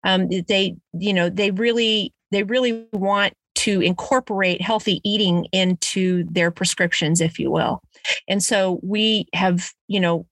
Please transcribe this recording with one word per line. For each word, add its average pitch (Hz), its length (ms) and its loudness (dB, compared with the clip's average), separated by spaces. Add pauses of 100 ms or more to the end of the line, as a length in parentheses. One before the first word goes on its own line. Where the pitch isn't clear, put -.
Um, 185 260 2 (180)
they, 190 300 0 (200)
you 196 160 -2
know, 175 160 2
they 196 220 0
really, 220 600 0 (200)
they 202 100 0
really 226 500 -2
want 202 420 0 (220)
to 196 260 2
incorporate 190 800 0
healthy 208 420 0
eating 196 480 2
into 185 800 0
their 175 220 2
prescriptions, 170 680 0
if 165 200 0
you - 100 -2
will. - 320 0 (460)
And 196 160 0
so 190 400 0
we 214 500 0
have, 180 380 0 (160)
you 196 120 -2
know 170 320 0